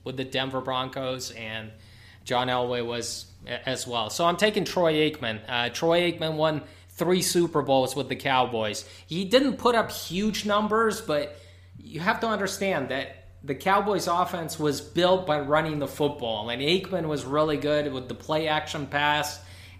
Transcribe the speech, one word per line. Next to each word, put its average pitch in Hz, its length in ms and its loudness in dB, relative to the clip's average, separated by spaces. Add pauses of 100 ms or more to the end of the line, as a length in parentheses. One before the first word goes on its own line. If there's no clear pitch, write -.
with 131 140 -6
the 131 60 -4
Denver 131 380 -2
Broncos 131 680 -4
and 110 400 -10 (520)
John 127 240 2
Elway 123 380 0
was 117 400 -6 (200)
a-, 120 220 -8
as 127 180 -4
well. 117 240 -2
So - 140 0
I'm 175 140 4
taking 214 260 2
Troy 165 300 2
Aikman. 139 520 0
Uh, 120 220 0
Troy 170 420 2
Aikman 160 260 -4
won 151 260 2 (300)
three 175 300 2
Super 165 400 2
Bowls 131 320 4
with 131 140 -4
the 127 80 -4
Cowboys. 117 720 0 (200)
He 180 180 -4
didn't 254 320 4
put 240 180 2
up 220 160 2
huge 208 540 -2
numbers, 214 560 2
but 147 360 -2 (400)
you - 220 -12
have 220 220 0
to 233 60 0
understand 190 640 -2
that 131 360 -6 (180)
the 143 120 -4
Cowboys 196 520 2
offense 170 500 -2
was 147 220 0
built 185 480 2
by 151 140 2
running 151 380 2
the 135 80 -2
football, 117 640 -2
and 120 120 -4
Aikman 175 460 0
was 143 180 -2
really 151 320 2
good 147 340 0
with 127 160 -8
the 117 60 -10
play 156 340 -2
action 151 400 -2
pass, 147 520 2 (400)